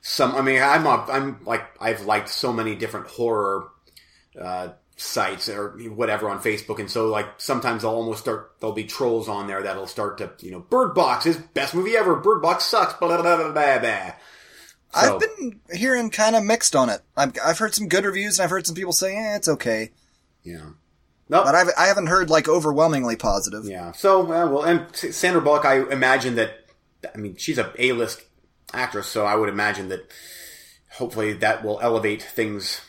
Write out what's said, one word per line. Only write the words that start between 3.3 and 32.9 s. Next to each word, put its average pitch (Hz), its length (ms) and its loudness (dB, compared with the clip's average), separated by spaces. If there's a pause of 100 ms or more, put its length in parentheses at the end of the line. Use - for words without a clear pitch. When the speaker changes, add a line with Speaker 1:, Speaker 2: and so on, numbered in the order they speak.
Speaker 1:
uh, 90 300 -8 (280)
sites 98 500 -4
or 101 300 -8 (160)
whatever 107 360 -2
on 98 100 -4
Facebook, 107 400 -4
and 110 100 -8
so, 113 180 0
like, 104 200 -2 (100)
sometimes 117 460 -4
they'll 110 80 0
almost 113 300 -4
start, 110 380 -6
there'll 110 140 -6
be 107 120 -6
trolls 113 440 -2
on 101 180 -6
there 98 140 -6
that'll 95 260 -6
start 101 300 -6
to, 98 220 -10
you 92 120 -14
know, 90 80 -12
"Bird 254 360 0
Box 139 320 2
is 165 100 2
best - 380 -4
movie 190 200 0
ever. 185 200 4
Bird 180 260 4
Box 175 240 2
sucks." 208 280 2
Blah, 170 160 -2
blah, 170 120 2
blah, 170 160 4
blah, 156 140 -2
blah, 143 280 4
blah. 98 320 -2 (880)
So 247 140 6
Speaker 2:
I've - 40 -4
been 403 400 -4 (140)
hearing 233 360 0
kinda 220 320 2
mixed 220 340 2
on 127 140 4
it. 101 120 -2 (140)
I've, 139 180 0 (120)
I've 165 140 2
heard 214 160 -2
some 208 120 -4
good 180 160 2
reviews, 202 360 -2
and 190 40 2
I've 170 60 0
heard 180 180 -2
some 165 80 -6
people 180 180 -6
say, 190 220 0
"Eh, 214 200 -4
it's 202 120 -4
okay." 113 440 -2 (520)
Speaker 1:
Yeah. 80 280 -16 (580)
Nope. 190 160 6
Speaker 2:
But 139 100 4
I've, 180 220 6
I 165 80 6
haven't 196 220 4
heard, 175 240 2
like, 160 180 4
overwhelmingly 151 680 2
positive. 104 500 -2
Speaker 1:
Yeah. 90 260 -10
So, 190 320 4
uh, 165 260 0
well, 139 140 0
and 170 180 4 (100)
S-, - 240 -8
Sandra 180 260 2
Bullock, 147 220 4
I 135 180 6 (100)
imagine 131 440 2
that, 113 300 -2 (480)
I - 40 -14
mean, 101 200 -10
she's 151 220 -4
a 107 200 -2
A-list 120 420 0 (520)
actress, 117 340 -6
so 104 180 0
I 104 100 2
would 110 120 2
imagine 101 420 -2
that - 220 -10 (840)
hopefully 107 400 -4
that 107 300 0
will 107 180 -4
elevate 110 420 0
things. 104 640 -6